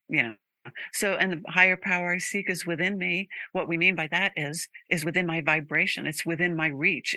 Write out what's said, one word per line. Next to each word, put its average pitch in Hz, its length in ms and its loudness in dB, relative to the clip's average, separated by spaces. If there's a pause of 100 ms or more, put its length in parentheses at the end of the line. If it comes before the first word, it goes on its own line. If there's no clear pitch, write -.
(100)
you 147 140 2
know. 113 120 -4 (580)
So, 196 220 0
"And 185 160 2 (120)
the - 80 -10
higher 185 260 6
power 180 360 0
I 180 40 0
seek 190 320 -4
is 180 160 -2
within 180 320 0
me." 180 320 -2 (220)
What 165 160 -2
we 170 100 0
mean 180 180 4
by 156 120 -2
that 185 280 0
is, 151 320 -4 (220)
is 156 160 0
within 175 220 0
my 165 140 -2
vibration. 156 680 0
It's 156 180 -4
within 170 300 0
my 160 120 2
reach. 147 500 0